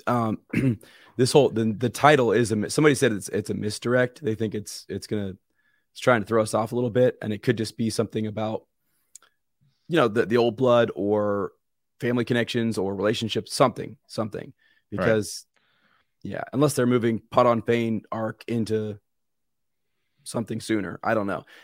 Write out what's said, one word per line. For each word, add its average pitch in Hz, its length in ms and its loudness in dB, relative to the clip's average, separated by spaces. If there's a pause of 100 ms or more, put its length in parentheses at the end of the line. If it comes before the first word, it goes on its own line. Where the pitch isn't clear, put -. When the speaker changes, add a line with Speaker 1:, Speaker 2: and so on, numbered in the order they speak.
Speaker 1:
um, 113 320 0 (140)
<clears throat> - 640 -4
this 131 160 2
whole, 139 180 8
the, 113 140 -2 (120)
the 120 140 -2
title 135 400 4
is 110 220 2
a 110 40 0
mi-, 104 120 -2
somebody 151 260 4
said 123 160 2
it's, 101 200 -6
it's 107 200 -4
a 101 40 -4
misdirect. 120 680 -2
They 110 140 -2
think 107 180 -4
it's, - 340 -12
it's - 200 -10
gonna, 101 280 -6 (540)
it's - 100 -20
trying 120 200 4
to 98 80 -8
throw 110 140 2
us 107 120 -2
off 110 160 -2
a 120 60 -6
little 123 140 -2
bit, 123 300 2
and 107 120 -6
it 104 100 -8
could 123 160 2
just 110 180 -6
be 113 140 -2
something 110 380 -4
about, 107 380 -6 (1200)
you 170 80 0
know, 139 100 6
the, 110 180 2
the 110 120 0
old 117 200 2
blood 120 380 4
or 101 560 0 (480)
family 120 260 -2
connections 113 540 -2
or 98 160 -4
relationships, 107 580 -2
something, - 440 0 (100)
something. - 460 -8 (400)
Speaker 2:
Right. 101 60 -6
Speaker 1:
Because, 107 480 0 (760)
yeah, - 300 -8
unless 139 220 2
they're 123 120 2
moving 117 360 2 (100)
Padan 120 300 4
Fain 113 400 0 (100)
arc 110 340 -6
into 107 540 -4 (1200)
something 113 380 -8
sooner, 101 420 -4
I 113 120 0
don't 104 120 -2
know. 90 180 -6 (200)